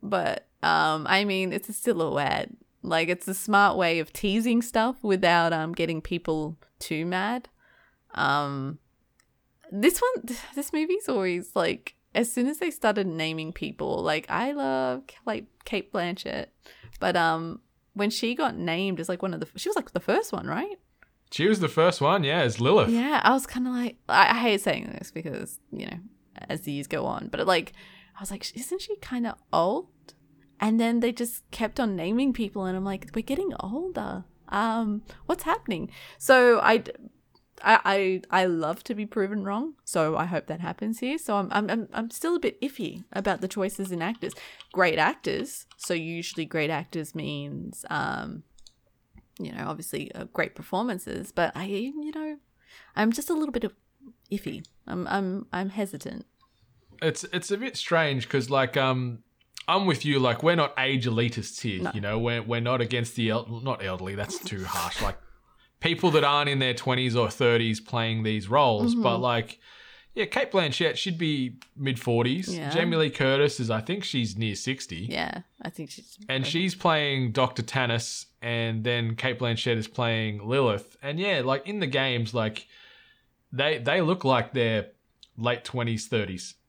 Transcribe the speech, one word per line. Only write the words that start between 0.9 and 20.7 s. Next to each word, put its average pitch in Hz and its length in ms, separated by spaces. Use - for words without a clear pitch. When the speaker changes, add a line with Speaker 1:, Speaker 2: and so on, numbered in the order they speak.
Speaker 1:
I 196 160
mean, 190 280
it's - 160
a 220 40
silhouette. 160 760
Like, 165 260
it's 180 200
a 190 60
smart 202 420
way 170 240
of 156 120
teasing 226 500
stuff 233 400
without, 175 500
um, 160 200
getting 165 300
people 160 560
too 160 260
mad. 202 420
Um, 143 640
this 220 300
one, 494 260
<sighs> - 120
this 285 180
movie's 339 360
always, 185 460
like, 175 400
as 233 180
soon 240 140
as 302 120
they 349 120
started 208 360
naming 160 460
people, - 500
like, 156 280
I 226 220
love, 269 520
like, 214 220
Cate - 280
Blanchett, 175 540
but, 185 160
um, 165 440
when 202 160
she 233 240
got 214 220
named 175 440
as, 165 80
like, 180 140
one 190 120
of - 60
the, 240 160
she 190 120
was, 427 80
like, - 160
the 180 80
first 381 320
one, 180 140
right? 311 320